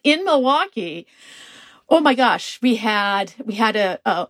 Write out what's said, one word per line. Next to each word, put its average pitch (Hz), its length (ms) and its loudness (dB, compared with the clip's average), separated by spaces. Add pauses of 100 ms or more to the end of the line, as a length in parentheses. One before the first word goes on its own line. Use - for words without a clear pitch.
in 311 200 0
Milwaukee, 262 840 -2 (840)
oh 320 120 4
my 294 140 4
gosh, 233 480 -2
we 240 140 2
had, 202 580 -2 (100)
we 220 100 -8
had 214 220 0
a, 190 280 0
a, 175 260 -2